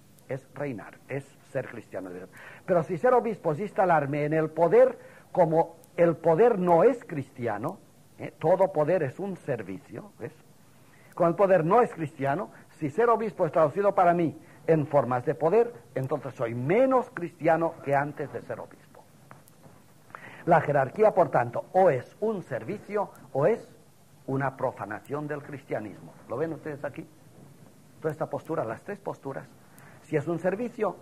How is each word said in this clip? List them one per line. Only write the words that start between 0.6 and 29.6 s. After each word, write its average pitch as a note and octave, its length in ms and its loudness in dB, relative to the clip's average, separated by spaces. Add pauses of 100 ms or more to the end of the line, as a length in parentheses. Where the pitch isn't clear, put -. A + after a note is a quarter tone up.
es C3+ 180 -8 (260)
ser C3 160 -6
cristiano. F#2+ 440 -12 (540)
Pero F3 180 2
si F3 140 -6
ser B3+ 160 4
obispo G#3+ 400 0
es C#3+ 60 -6
instalarme D#3 680 0
en D3+ 80 -2
el D#3 160 2
poder, F#3+ 500 4 (320)
como E3 460 2 (180)
el E3+ 220 4
poder F#3+ 420 4
no F3 240 4
es B3 220 4
cristiano, B2 760 -8 (400)
¿eh? - 180 -12
Todo F3+ 340 2
poder D#3 320 0
es B2+ 160 -6
un F#3 180 -8
servicio, G#2+ 840 -10
¿ves? A2 140 -12 (840)
Como E3+ 140 4
el E3+ 60 0
poder F#3 300 4
no G#3 160 4
es A#3+ 120 2
cristiano, C#3+ 580 -4 (260)
si D3 120 -4
ser A#3 200 2
obispo G#3+ 360 0
es D3+ 60 0
traducido F3 440 2
para F3 180 4
mí E3+ 240 -2 (300)
en D3 180 4
formas B2+ 400 0
de D#3 80 0
poder, G#3+ 400 2 (220)
entonces C3 400 -6
soy A#2 180 -4
menos A3+ 580 2
cristiano E3 640 0 (100)
que C#3 120 0
antes C#3+ 360 -4
de A2+ 100 -10
ser A2+ 180 -10
obispo. - 440 -20 (1400)
La E3 160 4
jerarquía, C#3+ 500 2
por E3 180 2
tanto, A#2+ 440 -2
o F#3 160 6
es B2 300 -4
un G#3 240 -4
servicio F3+ 680 -8 (220)
o C3+ 120 0
es A3+ 220 0 (600)
una C3+ 280 -4
profanación A#2+ 720 -8
del C#3+ 140 -8
cristianismo. B2 720 -12 (160)
¿Lo A#2+ 80 -8
ven D#3+ 160 -4
ustedes D3 300 -12
aquí? D#3 240 -12 (920)
Toda D#3+ 120 -4
esta D3 180 -8
postura, D3+ 340 -6
las A2 200 -10
tres G3 160 -12
posturas. - 480 -10 (560)